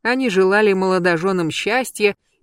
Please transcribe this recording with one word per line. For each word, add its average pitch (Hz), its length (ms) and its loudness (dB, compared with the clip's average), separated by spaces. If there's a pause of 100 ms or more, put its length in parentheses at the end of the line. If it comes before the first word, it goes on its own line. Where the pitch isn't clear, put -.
Они 254 280 -2
желали 196 420 2
молодоженам 185 800 0
счастья 208 680 -2 (260)